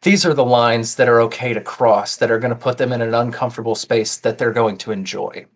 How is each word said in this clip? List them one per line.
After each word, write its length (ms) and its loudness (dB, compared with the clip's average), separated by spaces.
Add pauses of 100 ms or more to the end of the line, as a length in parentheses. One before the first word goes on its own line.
these 240 4
are 80 2
the 100 4
lines 520 2
that 120 4
are 140 6
okay 320 -4
to 80 -6
cross, 540 0
that 140 0
are 80 2
gonna 160 -2
put 220 -4
them 160 -2
in 80 -2
an 140 -2
uncomfortable 600 -2
space 440 -2
that 180 -4
they're 160 -2
going 260 0
to 140 -8
enjoy. 640 -8